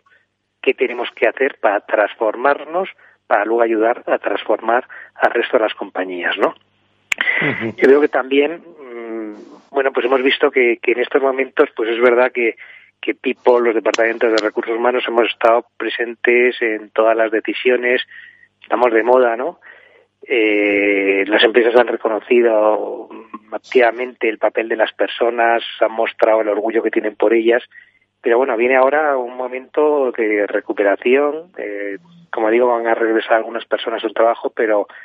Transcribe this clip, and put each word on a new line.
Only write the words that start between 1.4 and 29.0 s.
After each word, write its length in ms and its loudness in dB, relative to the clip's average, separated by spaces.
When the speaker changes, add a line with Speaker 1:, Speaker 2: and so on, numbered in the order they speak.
Speaker 1:
para 200 0
transformarnos, 1080 -2
para 160 2
luego 180 0
ayudar 440 0
a 120 0
transformar 680 -2
al 180 0
resto 260 0
de 60 2
las 100 -4
compañías, 640 -6
¿no? 100 0
Speaker 2:
Ujú. 340 -4
Speaker 1:
Yo 100 4
creo 140 6
que 80 2
también, 460 0
mm, 540 -12
bueno, 220 -2
pues 140 -2
hemos 160 0
visto 280 0
que, 320 2
que 100 0
en 80 -2
estos 220 0
momentos, 540 0
pues 140 -4
es 100 -2
verdad 320 4
que, 240 -2
que 140 -4
People, 460 0
los 160 2
departamentos 560 0
de 120 2
recursos 320 -4
humanos, 300 0
hemos 220 2
estado 380 2
presentes 840 0
en 300 -4
todas 260 2
las 140 0
decisiones, 720 0
estamos 300 0
de 120 4
moda, 320 4
¿no? 240 -8
Eh, 1040 0
las 160 4
empresas 320 2
han 100 6
reconocido 1200 0
activamente 760 0
el 100 -4
papel 300 -2
de 80 -2
las 160 0
personas, 720 0
han 120 0
mostrado 480 0
el 80 -2
orgullo 340 -2
que 80 -2
tienen 240 -4
por 180 0
ellas, 300 2
pero 180 0
bueno, 180 0
viene 200 0
ahora 400 2